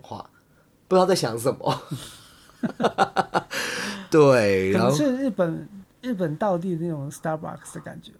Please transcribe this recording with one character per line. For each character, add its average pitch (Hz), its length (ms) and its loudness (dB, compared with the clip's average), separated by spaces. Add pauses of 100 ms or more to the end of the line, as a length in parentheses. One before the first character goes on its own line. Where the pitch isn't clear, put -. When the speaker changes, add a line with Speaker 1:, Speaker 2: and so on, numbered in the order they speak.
Speaker 1:
话， - 260 -14 (600)
不 185 80 4
知 - 20 8
道 185 80 6
在 185 80 4
想 117 240 -2
什 120 160 0
么。 - 280 -4 (800)
<laughs> - 1500 -4
对， 107 600 6
Speaker 2:
可 107 80 4
能 123 120 4
是 160 120 2
Speaker 1:
然 262 80 2
后 254 100 -2
Speaker 2:
日 269 80 0
本， 165 380 -2 (320)
日 247 120 -6
本 175 220 -2
道 185 240 0
地 180 160 -2
的 165 100 -4
那 175 60 -4
种 143 180 -6
Starbucks - 640 -8
的 160 100 -12
感 - 180 -14
觉 - 180 -20